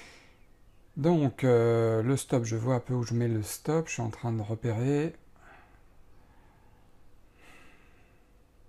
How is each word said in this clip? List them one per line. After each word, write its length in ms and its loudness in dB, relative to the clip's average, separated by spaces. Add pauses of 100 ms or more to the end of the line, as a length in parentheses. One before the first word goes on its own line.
(960)
Donc, 480 2
euh, 580 4
le 140 2
stop, 300 -2
je 100 -4
vois 200 0
un 40 0
peu 140 -6
où 100 0
je 100 -4
mets 140 0
le 160 0
stop, 460 -4
je 60 -8
suis 60 -6
en 80 -4
train 220 -6
de 100 -2
repérer. 720 -2 (3500)